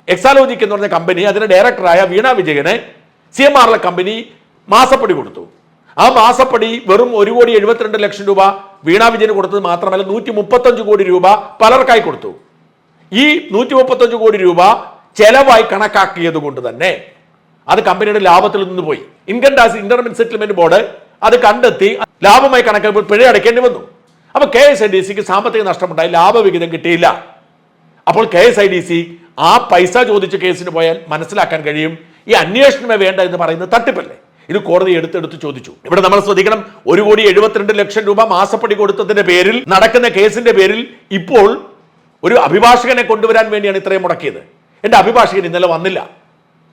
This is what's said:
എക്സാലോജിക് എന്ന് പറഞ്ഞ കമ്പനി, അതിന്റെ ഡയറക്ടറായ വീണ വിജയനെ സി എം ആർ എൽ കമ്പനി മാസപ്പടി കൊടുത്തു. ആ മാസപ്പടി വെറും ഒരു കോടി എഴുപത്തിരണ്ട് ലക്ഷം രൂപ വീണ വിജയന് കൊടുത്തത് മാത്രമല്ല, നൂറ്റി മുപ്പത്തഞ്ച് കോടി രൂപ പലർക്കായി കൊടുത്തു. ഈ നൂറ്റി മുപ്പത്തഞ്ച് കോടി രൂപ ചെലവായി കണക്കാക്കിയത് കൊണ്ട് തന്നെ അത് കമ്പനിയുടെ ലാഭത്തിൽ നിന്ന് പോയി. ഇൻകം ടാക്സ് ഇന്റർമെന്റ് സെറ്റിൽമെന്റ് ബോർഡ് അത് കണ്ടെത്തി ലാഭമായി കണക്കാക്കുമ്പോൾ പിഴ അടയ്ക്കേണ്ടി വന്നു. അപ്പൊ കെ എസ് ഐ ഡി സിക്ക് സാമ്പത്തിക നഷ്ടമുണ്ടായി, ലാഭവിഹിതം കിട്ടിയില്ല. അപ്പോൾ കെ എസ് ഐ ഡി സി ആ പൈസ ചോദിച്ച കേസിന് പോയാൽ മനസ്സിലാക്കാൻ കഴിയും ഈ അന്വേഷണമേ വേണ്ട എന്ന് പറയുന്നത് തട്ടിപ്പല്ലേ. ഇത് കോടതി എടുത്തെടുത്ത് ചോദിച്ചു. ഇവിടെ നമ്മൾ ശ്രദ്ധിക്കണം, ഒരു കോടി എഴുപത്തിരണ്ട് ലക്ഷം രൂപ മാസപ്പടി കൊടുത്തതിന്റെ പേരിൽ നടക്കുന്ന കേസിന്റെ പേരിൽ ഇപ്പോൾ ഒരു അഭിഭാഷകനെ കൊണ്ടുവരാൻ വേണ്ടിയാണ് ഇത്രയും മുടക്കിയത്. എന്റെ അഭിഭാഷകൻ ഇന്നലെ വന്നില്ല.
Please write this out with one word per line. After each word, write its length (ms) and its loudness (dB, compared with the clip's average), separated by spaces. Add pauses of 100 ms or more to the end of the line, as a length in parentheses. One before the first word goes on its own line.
എക്സാലോജിക് 540 2
എന്ന് 120 -4
പറഞ്ഞ 120 -4
കമ്പനി, 340 -4
അതിന്റെ 260 -2
ഡയറക്ടറായ 540 2
വീണ 300 0
വിജയനെ 440 -2 (600)
സി 80 0
എം 140 4
ആർ 120 6
എൽ 60 2
കമ്പനി 400 -4 (540)
മാസപ്പടി 440 2
കൊടുത്തു. 300 -10 (540)
ആ 120 4
മാസപ്പടി 800 0
വെറും 300 2
ഒരു 140 0
കോടി 200 2
എഴുപത്തിരണ്ട് 520 0
ലക്ഷം 220 -6
രൂപ 160 0 (460)
വീണ 200 2
വിജയന് 240 0
കൊടുത്തത് 280 -4
മാത്രമല്ല, 440 -4
നൂറ്റി 280 -8
മുപ്പത്തഞ്ച് 500 0
കോടി 220 0
രൂപ 240 2 (340)
പലർക്കായി 380 4
കൊടുത്തു. 340 -10 (800)
ഈ 380 0
നൂറ്റി 220 -2
മുപ്പത്തഞ്ച് 420 0
കോടി 220 0
രൂപ 240 0 (580)
ചെലവായി 520 4
കണക്കാക്കിയത് 640 -2
കൊണ്ട് 320 -8
തന്നെ 220 -4 (760)
അത് 160 0
കമ്പനിയുടെ 360 -2
ലാഭത്തിൽ 440 2
നിന്ന് 180 -10
പോയി. 200 -6 (260)
ഇൻകം 280 0
ടാക്സ് 220 2
ഇന്റർമെന്റ് 400 -4
സെറ്റിൽമെന്റ് 360 -4
ബോർഡ് 260 2 (440)
അത് 180 2
കണ്ടെത്തി 560 0 (260)
ലാഭമായി 380 4
കണക്കാക്കുമ്പോൾ 500 -2
പിഴ 140 4
അടയ്ക്കേണ്ടി 360 2
വന്നു. 200 0 (540)
അപ്പൊ 200 0
കെ 20 4
എസ് 260 4
ഐ 40 2
ഡി 140 0
സിക്ക് 200 -8
സാമ്പത്തിക 400 -4
നഷ്ടമുണ്ടായി, 480 -4
ലാഭവിഹിതം 640 2
കിട്ടിയില്ല. 360 -2 (1000)
അപ്പോൾ 260 0
കെ 40 4
എസ് 220 4
ഐ 80 4
ഡി 120 -2
സി 380 -6 (220)
ആ 320 2
പൈസ 260 2
ചോദിച്ച 380 0
കേസിന് 340 -4
പോയാൽ 280 -2 (100)
മനസ്സിലാക്കാൻ 540 -4
കഴിയും 360 -6 (300)
ഈ 40 -2
അന്വേഷണമേ 640 0
വേണ്ട 240 -2
എന്ന് 180 -2
പറയുന്നത് 380 -4
തട്ടിപ്പല്ലേ. 400 -4 (340)
ഇത് 80 -4
കോടതി 340 0
എടുത്തെടുത്ത് 500 -6
ചോദിച്ചു. 300 -12 (140)
ഇവിടെ 160 0
നമ്മൾ 180 2
ശ്രദ്ധിക്കണം, 460 -2 (220)
ഒരു 140 2
കോടി 260 2
എഴുപത്തിരണ്ട് 520 0
ലക്ഷം 220 -4
രൂപ 220 0
മാസപ്പടി 520 -2
കൊടുത്തതിന്റെ 460 -2
പേരിൽ 460 0
നടക്കുന്ന 400 2
കേസിന്റെ 440 0
പേരിൽ 360 0 (240)
ഇപ്പോൾ 540 0 (580)
ഒരു 120 2
അഭിഭാഷകനെ 640 2
കൊണ്ടുവരാൻ 480 0
വേണ്ടിയാണ് 280 -4
ഇത്രയും 240 -4
മുടക്കിയത്. 400 -6 (420)
എന്റെ 140 2
അഭിഭാഷകൻ 480 2
ഇന്നലെ 220 -2
വന്നില്ല. 420 -4 (640)